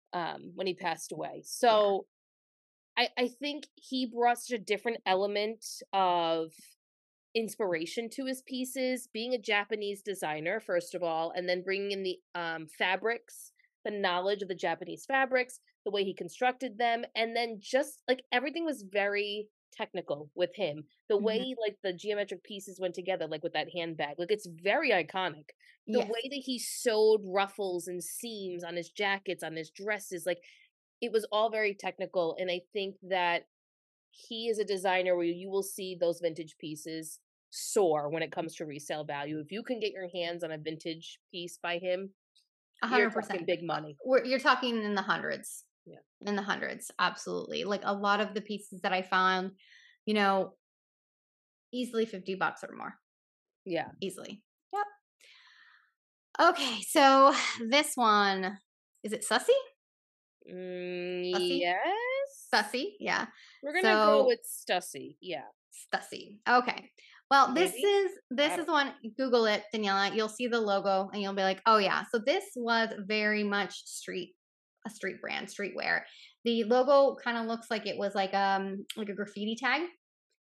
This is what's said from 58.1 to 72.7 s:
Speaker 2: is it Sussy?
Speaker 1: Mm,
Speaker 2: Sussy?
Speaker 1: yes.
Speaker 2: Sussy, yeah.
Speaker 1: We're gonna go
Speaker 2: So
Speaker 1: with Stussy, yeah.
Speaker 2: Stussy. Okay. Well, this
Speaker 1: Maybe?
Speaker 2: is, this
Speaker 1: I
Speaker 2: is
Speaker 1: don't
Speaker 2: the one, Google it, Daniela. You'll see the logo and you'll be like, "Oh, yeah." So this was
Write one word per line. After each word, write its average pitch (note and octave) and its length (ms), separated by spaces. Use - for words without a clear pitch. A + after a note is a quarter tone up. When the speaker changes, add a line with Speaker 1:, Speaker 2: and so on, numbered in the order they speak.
Speaker 2:
is G#3+ 80
it - 120
Sussy? B3 260
Speaker 1:
Mm, F3+ 800
Speaker 2:
Sussy? F3+ 280
Speaker 1:
yes. G#4+ 920
Speaker 2:
Sussy, B3 460
yeah. F#3+ 280
Speaker 1:
We're D4 100
gonna A#3 240
go G#3+ 280
Speaker 2:
So - 20
Speaker 1:
with A#3+ 180
Stussy, D3 760
yeah. D#3 260
Speaker 2:
Stussy. - 640
Okay. B3 420
Well, B3+ 240
this F#4 180
Speaker 1:
Maybe? A#4+ 100
Speaker 2:
is, G4+ 300
this C#4+ 220
Speaker 1:
I F4+ 60
Speaker 2:
is - 0
Speaker 1:
don't D#4+ 80
Speaker 2:
the E4+ 60
one, C#4 220
Google B3 280
it, G#3 180
Daniela. G3 400
You'll A3 140
see B3 180
the A#3 140
logo G3 520
and G#3 80
you'll G3 140
be G3 80
like, F#3+ 240
"Oh, A3 120
yeah." F3+ 340
So A#3 120
this F4+ 200
was A3+ 360